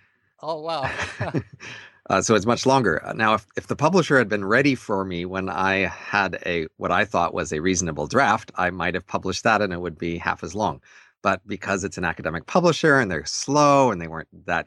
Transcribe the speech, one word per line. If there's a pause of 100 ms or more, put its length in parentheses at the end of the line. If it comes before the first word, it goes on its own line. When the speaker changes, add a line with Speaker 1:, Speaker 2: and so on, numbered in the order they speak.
(400)
Speaker 1:
Oh,
wow. (300)
<laughs> (720)
Speaker 2:
Uh,
so
it's
much
longer.
Uh,
now,
if, (100)
if
the
publisher
had
been
ready
for
me
when
I
had
a, (100)
what
I
thought
was
a
reasonable
draft,
I
might
have
published
that
and
it
would
be
half
as
long. (400)
But
because
it's
an
academic
publisher
and
they're
slow
and
they
weren't
that